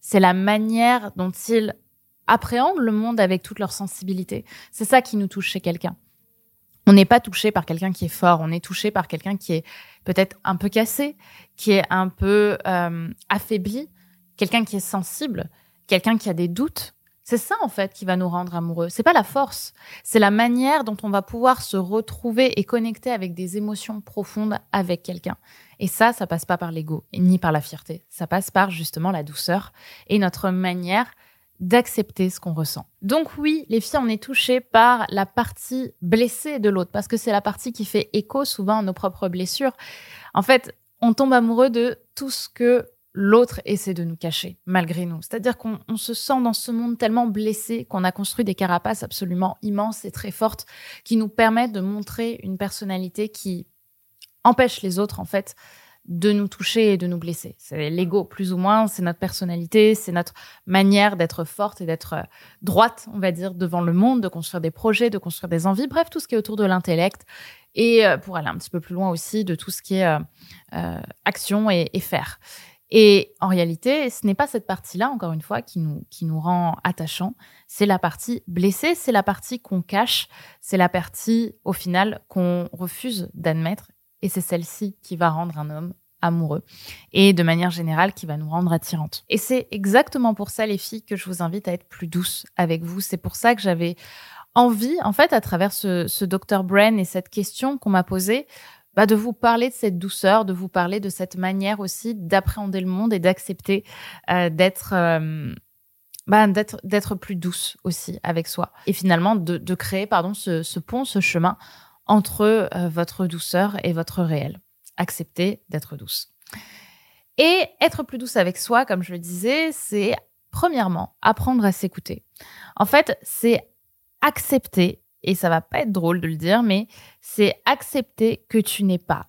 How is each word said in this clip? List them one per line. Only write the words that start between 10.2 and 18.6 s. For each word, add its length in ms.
un 140
peu 140
cassé, 480
qui 160
est 180
un 180
peu, 480
euh, 420
affaibli, 600
quelqu'un 260
qui 120
est 40
sensible, 680
quelqu'un 300
qui 140
a 40
des 140
doutes. 460
C'est 100
ça, 220
en 80
fait, 240
qui 120
va 100
nous 140
rendre 260
amoureux. 340